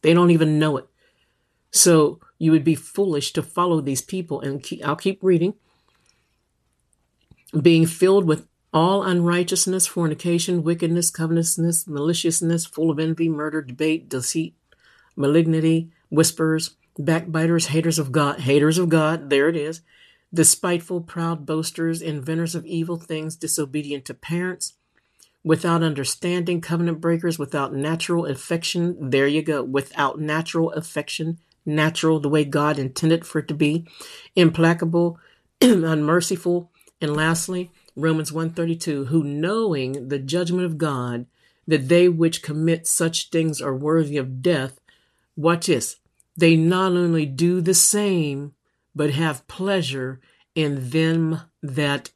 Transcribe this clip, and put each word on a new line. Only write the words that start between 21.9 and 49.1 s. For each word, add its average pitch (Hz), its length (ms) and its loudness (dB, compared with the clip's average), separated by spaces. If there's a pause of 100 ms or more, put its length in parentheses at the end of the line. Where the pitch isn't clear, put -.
inventors 160 520 -4
of 160 120 -8
evil 165 320 -4
things, 160 360 -8
disobedient 143 720 -6
to 127 80 -12
parents, 180 600 -6 (680)
without 165 400 2
understanding, 170 800 -2
covenant 170 400 -2
breakers, 165 380 -2
without 143 360 -4
natural 165 520 -2
affection." 165 840 -4
There 139 180 4
you 151 120 2
go. 151 220 -2
Without 135 580 -2
natural 165 520 -2
affection, 160 680 -6 (260)
natural, 156 560 0
the 143 80 -2
way 151 160 2
God 143 340 0
intended 160 460 0
for - 140 -4
it 151 100 -6
to 156 60 -4
be, 156 320 0 (480)
"implacable, 165 840 2 (200)
<clears throat> - 240 -8
unmerciful." 175 1080 2 (300)
And 151 160 -2
lastly, 170 540 -2 (240)
Romans 156 360 -2
one 165 200 -4
thirty-two, 165 560 -4
"Who 151 180 2
knowing 143 840 -4
the 139 100 -4
judgment 170 480 -2
of 160 100 -4
God, 123 480 -4 (420)
that 143 220 0
they 175 220 6
which 165 320 0
commit 160 440 -2
such - 440 -2
things 160 320 -2
are 139 120 -4
worthy 147 440 0
of 131 240 -6
death," 135 380 -2 (540)
watch 165 320 0
this, 135 300 0 (400)
"they 165 200 6
not 180 360 2
only 170 320 2
do 170 380 0
the 185 120 2
same, 160 800 0 (420)
but 147 160 0